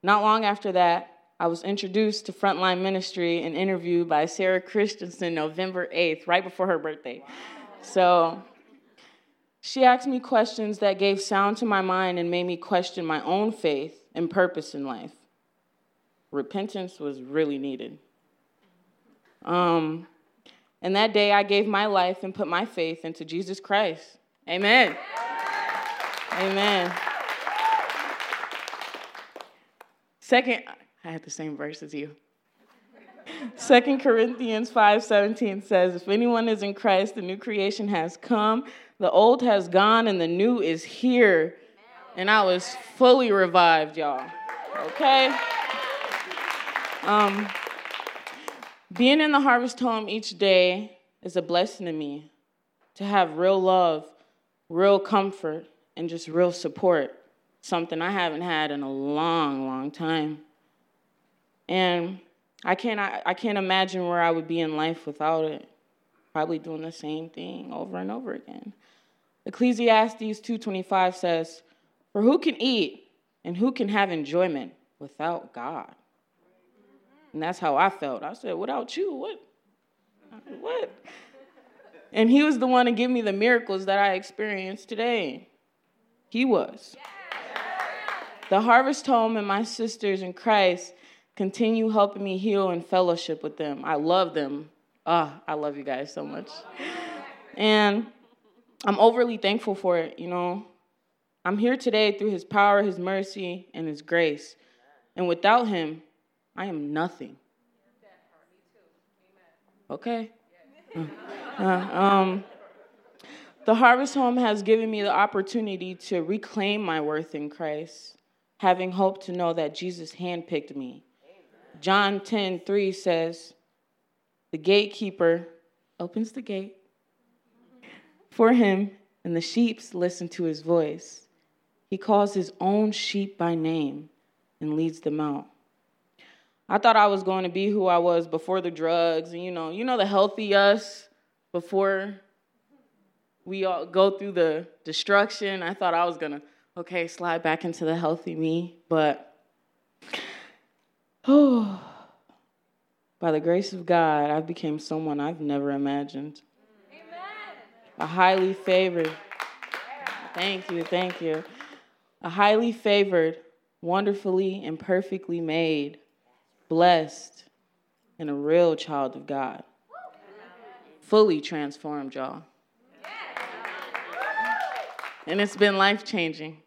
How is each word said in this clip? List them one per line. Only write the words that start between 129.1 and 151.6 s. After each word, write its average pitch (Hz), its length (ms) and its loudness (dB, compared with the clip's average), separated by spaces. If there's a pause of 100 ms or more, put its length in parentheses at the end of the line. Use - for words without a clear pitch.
and 170 100 -4
the 165 60 0
sheep 226 400 0 (120)
listen 175 360 -4
to 175 160 -6
his 156 160 -4
voice. 160 640 -2 (640)
He 190 80 -4
calls 202 360 2
his 175 260 -4
own 208 320 2
sheep 196 440 -4
by 170 200 0
name 156 540 -4 (500)
and 151 160 -4
leads 160 240 -2
them 151 180 -4
out." 147 280 -4 (1200)
I 196 100 2
thought 226 160 6
I 208 140 8
was 196 160 0
going 190 180 0
to 180 80 -4
be 190 180 -2
who 202 180 0
I 175 120 4
was 170 300 2
before 170 320 -2
the 175 100 -4
drugs, 165 640 -2
and, 170 100 -12
you 185 80 -10
know, 165 200 -8
you 196 120 -8
know, 254 140 -2
the 202 100 2
healthy 202 480 2
us 202 540 4 (420)
before 196 680 -2 (1200)
we 190 200 -6
all 175 220 -2
go 190 320 4
through 202 140 -8
the 170 360 0 (160)
destruction. 202 800 0
I 170 100 -4
thought 175 200 0
I 170 100 4
was 170 120 -2
gonna, 147 260 -8 (340)
okay, 170 320 -6
slide 170 340 -4
back 160 220 -2
into 170 200 -6
the 160 120 0
healthy 165 400 -4
me, 165 400 -2 (120)
but, 151 480 0 (640)
<sighs> - 1300 -14
oh, 247 520 6 (1400)